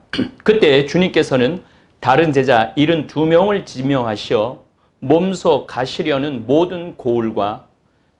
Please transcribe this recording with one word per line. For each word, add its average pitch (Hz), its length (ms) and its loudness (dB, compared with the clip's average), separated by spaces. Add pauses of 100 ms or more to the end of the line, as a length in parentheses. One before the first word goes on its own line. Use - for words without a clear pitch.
(120)
<clears throat> - 340 -6
그때 151 400 4
주님께서는 165 760 0 (380)
다른 147 320 2
제자 127 460 2
일흔두 151 480 0
명을 175 400 2
지명하시어 127 1000 -4 (360)
몸소 170 680 0
가시려는 135 800 -4
모든 175 480 -2
고을과 113 720 -4 (520)